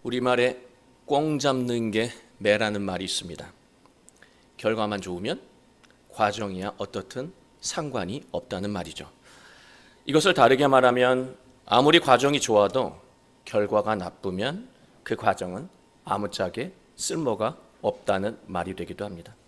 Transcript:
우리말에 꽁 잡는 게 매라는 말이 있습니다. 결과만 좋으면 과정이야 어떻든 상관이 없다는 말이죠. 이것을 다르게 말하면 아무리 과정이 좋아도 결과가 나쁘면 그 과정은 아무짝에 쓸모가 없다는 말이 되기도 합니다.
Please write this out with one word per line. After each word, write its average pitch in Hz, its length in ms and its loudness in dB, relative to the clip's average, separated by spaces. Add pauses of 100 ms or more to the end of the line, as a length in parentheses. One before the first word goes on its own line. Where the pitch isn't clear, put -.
우리말에 123 580 0 (440)
꽁 151 340 0
잡는 123 520 0
게 113 200 0 (260)
매라는 104 440 2
말이 95 240 -4
있습니다. 87 480 -8 (1040)
결과만 107 440 -2
좋으면 95 400 -8 (680)
과정이야 104 680 -4
어떻든 107 560 -10 (280)
상관이 131 720 -8
없다는 95 380 -6
말이죠. 90 400 -10 (960)
이것을 151 280 4
다르게 135 340 6
말하면 127 680 4 (280)
아무리 147 340 6
과정이 135 400 4
좋아도 104 600 2 (440)
결과가 107 520 0
나쁘면 101 760 -6 (340)
그 113 120 -4
과정은 98 520 -4 (360)
아무짝에 101 680 -6 (220)
쓸모가 123 640 -4 (240)
없다는 104 640 -4
말이 92 300 -8
되기도 90 300 -10
합니다. 87 300 -16 (120)